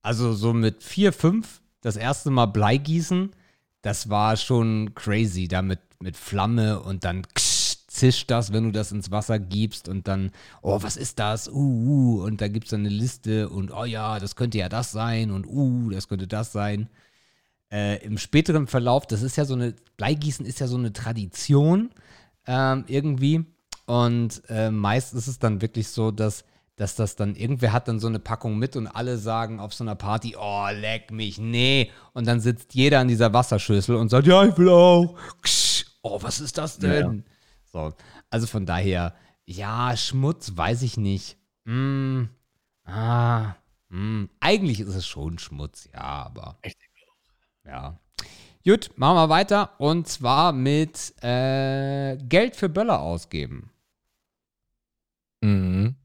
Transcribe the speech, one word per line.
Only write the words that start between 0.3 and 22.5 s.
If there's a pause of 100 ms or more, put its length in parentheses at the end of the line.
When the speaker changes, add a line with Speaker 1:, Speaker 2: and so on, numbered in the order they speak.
Speaker 1:
so
mit
vier,
fünf (180)
das
erste
Mal
Bleigießen, (520)
das
war
schon
crazy,
da
mit, (200)
mit
Flamme
und
dann (120)
ksch, (120)
zischt
das,
wenn
du
das
ins
Wasser
gibst
und
dann, (300)
oh,
was
ist
das?
Uh,
uh,
und
da
gibt's
dann
eine
Liste
und,
oh
ja,
das
könnte
ja
das
sein
und,
uh,
das
könnte
das
sein. (840)
Äh,
im
späteren
Verlauf,
das
ist
ja
so
eine, (220)
Bleigießen
ist
ja
so
eine
Tradition, (560)
ähm,